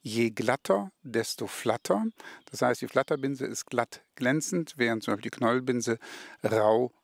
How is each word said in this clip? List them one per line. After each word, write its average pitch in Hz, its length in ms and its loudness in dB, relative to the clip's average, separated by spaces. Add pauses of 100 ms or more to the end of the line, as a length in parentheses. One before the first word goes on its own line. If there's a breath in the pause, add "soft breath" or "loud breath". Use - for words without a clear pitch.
Je 117 280 0
glatter, 160 640 0 (120)
desto 113 440 -4
flatter. 185 580 0 (460 loud breath)
Das - 100 -4
heißt, 123 200 2
die 120 80 -6
Flatterbinse 135 560 0
ist 117 200 -8
glatt - 360 -4 (140)
glänzend, 151 600 0
während 117 280 0
zum 110 100 0
Beispiel 107 180 -6
die - 60 -16
Knollbinse 123 600 0 (440 loud breath)
rau 110 480 4 (120)